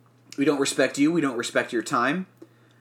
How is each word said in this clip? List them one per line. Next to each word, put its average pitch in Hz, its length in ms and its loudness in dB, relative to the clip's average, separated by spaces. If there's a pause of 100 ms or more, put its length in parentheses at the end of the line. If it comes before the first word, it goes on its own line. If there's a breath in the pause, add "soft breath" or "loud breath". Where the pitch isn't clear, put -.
(380)
We 139 80 0
don't 147 140 2
respect 135 380 0
you. 147 140 4
We 170 100 0
don't 135 160 -2
respect 120 360 -2
your 113 100 0
time. 139 440 0 (540 soft breath)